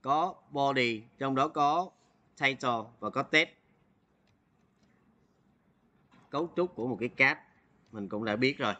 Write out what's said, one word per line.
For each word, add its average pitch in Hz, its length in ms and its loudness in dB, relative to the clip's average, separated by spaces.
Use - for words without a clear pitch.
có 156 340 0
body, 131 500 2
trong 135 180 -2
đó 139 120 4
có 156 440 0
title 131 420 0
và 107 100 -6
có 135 140 -4
text. 160 280 2
Cấu 160 260 -6
trúc 180 200 -2
của 113 120 -4
một 117 120 -4
cái 123 100 -4
cát 135 300 2
mình 101 180 -10
cũng 107 160 -6
đã 104 100 0
biết 131 220 0
rồi. 110 220 -2